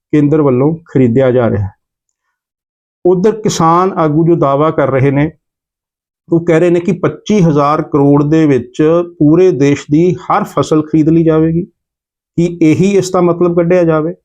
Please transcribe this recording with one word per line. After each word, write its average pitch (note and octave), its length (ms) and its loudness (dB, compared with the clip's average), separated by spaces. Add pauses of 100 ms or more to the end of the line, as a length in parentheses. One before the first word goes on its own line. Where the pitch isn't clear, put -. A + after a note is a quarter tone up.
(120)
ਕੇਂਦਰ D3+ 300 0
ਵੱਲੋਂ C#3+ 340 0
ਖਰੀਦਿਆ C3 560 0
ਜਾ A#2+ 180 0
ਰਿਹਾ G#2+ 160 -4
ਹੈ। F#2+ 60 -12 (1300)
ਉੱਧਰ F#3 260 2
ਕਿਸਾਨ F3 600 -2
ਆਗੂ D#3+ 360 0
ਜੋ E3+ 80 2
ਦਾਅਵਾ D3 360 0
ਕਰ C#3+ 200 -2
ਰਹੇ C3+ 200 0
ਨੇ, C#3+ 200 -2 (1040)
ਉਹ E3 120 0
ਕਹਿ E3 140 2
ਰਹੇ F3 100 2
ਨੇ F3 100 2
ਕਿ F3 120 -4
ਪੱਚੀ G3 500 -2
ਹਜ਼ਾਰ D3+ 400 0
ਕਰੋੜ C#3+ 420 0
ਦੇ D#3 220 0
ਵਿੱਚ D#3 580 0 (160)
ਪੂਰੇ E3 320 4
ਦੇਸ਼ C#3+ 400 -2
ਦੀ E3 220 2
ਹਰ F#3+ 300 -4
ਫਸਲ - 380 -2
ਖਰੀਦ D#3 280 0
ਲਈ E3+ 140 2
ਜਾਵੇਗੀ। D#3+ 420 0 (720)
ਕੀ E3+ 260 -2
ਇਹੀ F3+ 360 2
ਇਸ F#3 140 -2
ਦਾ F3+ 100 0
ਮਤਲਬ E3+ 340 0
ਕੱਢਿਆ F3 280 2
ਜਾਵੇ? D#3+ 300 -2 (120)